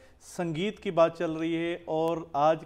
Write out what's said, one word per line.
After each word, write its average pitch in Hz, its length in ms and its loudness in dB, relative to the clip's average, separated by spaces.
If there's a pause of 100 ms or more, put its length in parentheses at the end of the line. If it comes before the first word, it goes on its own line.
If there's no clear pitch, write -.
(220)
संगीत 180 580 -4
की 202 120 -6
बात 165 260 4
चल 170 140 -2
रही 165 220 -2
है, 170 340 -4
और 165 480 -2
आज 160 300 4